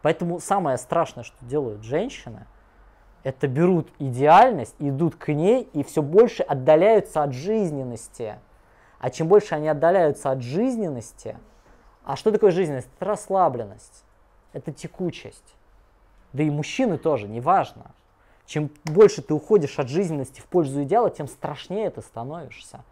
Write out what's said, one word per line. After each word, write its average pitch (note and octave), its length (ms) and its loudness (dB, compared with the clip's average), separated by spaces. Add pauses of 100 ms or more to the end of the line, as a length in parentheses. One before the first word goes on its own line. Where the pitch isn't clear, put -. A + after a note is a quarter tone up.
Поэтому E3+ 400 -2
самое D#3+ 380 0
страшное, D#3 460 -4
что - 200 -20
делают A#2+ 380 -6
женщины, A#2+ 640 -8 (800)
это C3+ 240 -4
берут E3 500 2
идеальность, D3 800 4
идут C#3+ 380 -2
к - 160 -4
ней G3 300 2 (120)
и D3 80 -2
все - 200 -4
больше F#3 400 4
отдаляются D#3 800 2
от C#3+ 120 -4
жизненности. C3+ 1040 -6 (640)
А B2 80 -2
чем D#3+ 160 -4
больше G3+ 300 4
они D3+ 100 -4
отдаляются D#3 640 2
от C3 120 -4
жизненности, E3 960 -6 (680)
а C3+ 100 -6
что - 160 0
такое G#3 220 4
жизненность? D3+ 440 -2
Это F3+ 100 -8
расслабленность, D3 1000 -4 (480)
это D#3 180 -12
текучесть. - 840 -12 (760)
Да C#3+ 120 -2
и D3+ 60 0
мужчины D#3 480 -2
тоже, B2+ 280 -2
неважно. C3 640 -2 (560)
Чем D3+ 240 -4 (140)
больше F#3 360 6
ты D3+ 140 -4
уходишь D3+ 460 0
от B2+ 80 -2
жизненности D#3 520 -4
в - 60 -20
пользу C#3+ 380 0
идеала, G3 260 2
тем D3 160 -10
страшнее F3+ 640 -8
ты - 100 -14
становишься. C3+ 920 -16